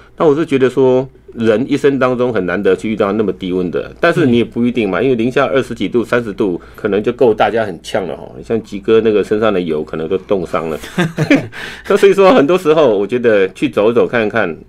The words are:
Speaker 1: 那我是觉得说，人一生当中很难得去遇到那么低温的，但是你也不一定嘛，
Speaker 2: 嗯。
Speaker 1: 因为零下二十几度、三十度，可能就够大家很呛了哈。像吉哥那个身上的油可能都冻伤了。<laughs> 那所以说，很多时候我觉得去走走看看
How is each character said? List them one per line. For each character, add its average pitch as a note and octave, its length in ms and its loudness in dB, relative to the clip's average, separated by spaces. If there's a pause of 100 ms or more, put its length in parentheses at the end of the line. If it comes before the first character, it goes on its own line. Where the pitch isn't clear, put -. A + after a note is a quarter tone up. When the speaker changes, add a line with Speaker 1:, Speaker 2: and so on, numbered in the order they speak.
(160)
Speaker 1:
那 E3 80 -2
我 D3 100 4
是 D#3 120 -2
觉 C3+ 120 0
得 B2+ 120 2
说， C3 360 2 (280)
人 A2+ 340 0
一 C#3 80 0
生 C#3 220 0
当 B2+ 180 0
中 B2 160 -2
很 F#2+ 140 -2
难 F2+ 160 -2
得 F#2+ 140 2
去 G#2+ 160 -6
遇 - 20 -2
到 G2 160 0
那 G#2+ 140 0
么 F#2 80 -2
低 F2+ 200 -8
温 F#2 200 -2
的， - 260 -6
但 E3+ 160 2
是 E3 100 2
你 A#2+ 120 4
也 A2+ 80 2
不 A#2 200 -4
一 A#2+ 60 2
定 A2+ 180 -2
嘛， F2+ 120 -2
Speaker 2:
嗯。 A2 40 0
Speaker 1:
因 C3+ 60 0
为 B2+ 60 0
零 A#2 160 -2
下 C3+ 140 2
二 A2 140 0
十 A#2 140 -8
几 A2 140 -4
度、 A2 160 0
三 B2 180 -2
十 A2 100 -8
度， F#2 280 -4 (160)
可 - 120 -6
能 G2+ 140 0
就 A#2+ 100 -2
够 A#2 220 2
大 A2+ 160 2
家 A2 140 -2
很 F#2 180 -8
呛 G2 240 -6
了 D2 100 -8
哈。 - 140 -18 (140)
像 A2+ 180 -4
吉 G2+ 160 -12
哥 A2+ 220 2
那 A2 100 2
个 G2+ 140 2
身 G#2+ 160 -2
上 A2 120 0
的 F#2 80 0
油 D#2 220 -4
可 D#2 140 -10
能 D#2+ 100 -6
都 F#2+ 120 -2
冻 F2+ 280 -4
伤 D#2+ 240 -6
了。 D2+ 80 -6 (520)
<laughs> - 580 -4
那 G3 80 2
所 G3+ 120 4
以 F#3+ 60 6
说， F#3+ 180 6
很 C#3+ 140 4
多 F3 100 2
时 D3+ 160 0
候 C#3+ 240 4
我 G2+ 80 0
觉 A#2 140 -4
得 G#2+ 300 2
去 C#3+ 200 -4
走 A2+ 240 2
走 G#2+ 140 2
看 A2 220 -2
看 G2 280 -2 (120)